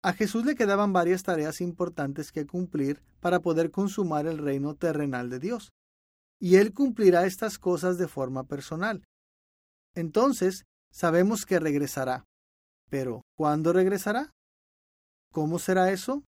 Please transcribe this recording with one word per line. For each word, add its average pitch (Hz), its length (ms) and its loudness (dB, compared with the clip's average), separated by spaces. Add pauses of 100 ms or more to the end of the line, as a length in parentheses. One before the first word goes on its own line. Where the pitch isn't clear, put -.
A 180 100 0
Jesús 220 300 -2
le 294 120 0
quedaban 202 360 2
varias 185 300 2
tareas 156 380 -2
importantes 165 720 -6
que 151 120 -6
cumplir 147 560 -4 (200)
para 175 180 0
poder 165 320 0
consumar 185 560 -2
el 160 120 -4
reino 143 360 -4
terrenal 139 560 -4
de 127 80 -8
Dios, 214 320 -8 (720)
y 185 160 8
Él 208 180 6
cumplirá 202 500 6
estas 196 320 -4
cosas 180 420 0
de 175 100 -2
forma 131 340 -6
personal. 160 640 -6 (920)
Entonces, 185 680 0 (260)
sabemos 185 560 2
que 180 140 2
regresará. 139 640 -2 (680)
Pero, 127 320 -6 (140)
¿cuándo 156 360 2
regresará? 202 600 0 (1000)
¿Cómo 160 300 -4
será 185 320 2
eso? 254 400 -6